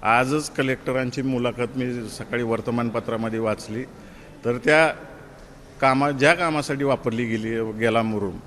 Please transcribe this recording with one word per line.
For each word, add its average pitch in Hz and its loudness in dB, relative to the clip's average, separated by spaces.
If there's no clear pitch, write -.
आजच 131 2
कलेक्टरांची 131 -2
मुलाखत 123 -2
मी 123 -4
सकाळी 120 -6
वर्तमानपत्रामध्ये 113 -2
वाचली, 110 -4
तर 120 0
त्या 151 4
कामा-, 135 4
ज्या 143 6
कामासाठी 151 0
वापरली 123 0
गेली, 113 -2
गेला 113 2
मुरुम 101 -2